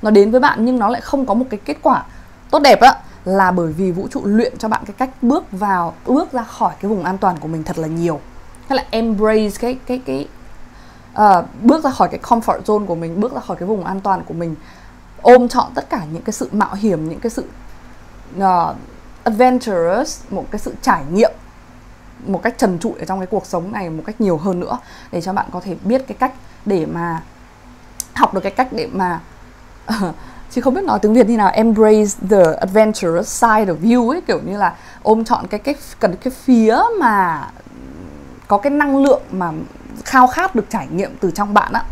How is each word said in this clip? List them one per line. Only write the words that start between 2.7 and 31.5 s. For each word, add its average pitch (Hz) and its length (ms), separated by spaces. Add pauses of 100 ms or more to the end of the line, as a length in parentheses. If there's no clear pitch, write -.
á, - 140 (300)
là 190 260
bởi 170 220
vì 185 180
vũ 190 160
trụ 269 180
luyện 220 320
cho 226 100
bạn 220 180
cái 208 120
cách 262 120 (120)
bước 254 300
vào, 185 420 (120)
bước 320 260
ra 240 120
khỏi 214 380
cái 196 80
vùng 202 140
an 185 140
toàn 185 220
của 156 80
mình 160 160
thật 165 140
là 160 100
nhiều. 165 320 (500)
Hay 269 80
là - 140
embrace 214 680
cái, 254 260
cái, 254 200
cái, 269 220 (840)
ờ, 196 320 (160)
bước 285 220
ra 285 60
khỏi 208 180
cái - 160
comfort 226 380
zone 214 240
của 180 100
mình, 165 240
bước 247 140
ra 262 60
khỏi 196 180
cái 175 100
vùng 202 160
an 190 180
toàn 190 240
của - 80
mình, 165 220 (680)
ôm 247 260
trọn 240 180 (100)
tất - 140
cả 262 120 (120)
những 165 80
cái - 120
sự - 180
mạo 202 220
hiểm, 180 360
những 165 100
cái 233 100
sự, - 140 (960)
ờ, 180 360 (480)
adventurous, 233 1040
một 180 220
cái - 80
sự - 220
trải 180 300
nghiệm 226 200 (960)
một - 160
cách - 140
trần 185 220
trụi - 200
ở - 60
trong 190 140
cái 185 80
cuộc 190 180
sống 180 260
này 202 180
một 160 160
cách 220 160
nhiều 185 160
hơn 175 220
nữa, - 200 (320)
để 175 100
cho 185 120
bạn - 180
có 180 80
thể 180 240
biết 262 240
cái 208 120
cách 269 140 (320)
để 190 200
mà 165 380 (880)
học - 200
được 190 80
cái 196 100
cách 262 200
để - 220
mà 175 260 (680)
<laughs> 202 240 (400)
chứ 247 100
không 254 120
biết 381 100
nói 214 160
tiếng 214 140
Việt 226 160
như 233 80
nào, 202 160